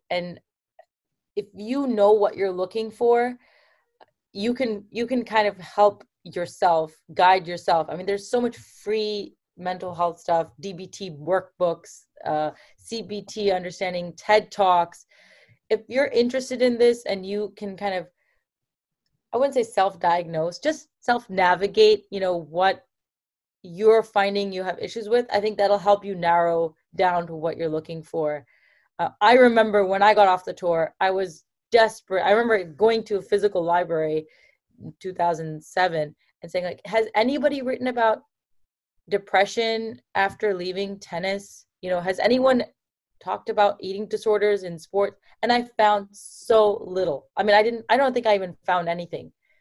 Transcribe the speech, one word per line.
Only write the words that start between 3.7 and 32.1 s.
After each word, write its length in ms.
you 180
can, 380
you 160
can 180
kind 240
of 80
help 480
yourself, 720
guide 320
yourself. 420
I 80
mean, 80
there's 260
so 120
much 160
free 760
mental 380
health 260
stuff, 280
D 140
B 120
T 260
workbooks, 920
uh, 240
C 240
B 220
T 300
understanding, 640
ted 320
Talks. 560
If 200
you're 180
interested 560
in 160
this 280
and 200
you 300
can 200
kind 200
of, 100
I 40
wouldn't 180
say 100
self-diagnose, 960
just 260
self-navigate, 1120
you 80
know, 160
what 480
you're 400
finding 480
you 100
have 160
issues 300
with, 240
I 80
think 180
that'll 180
help 280
you 100
narrow 640
down 320
to 80
what 220
you're 120
looking 320
for. 460
Uh, 80
I 120
remember 520
when 180
I 120
got 140
off 160
the 80
tour, 480
I 100
was 320
desperate. 500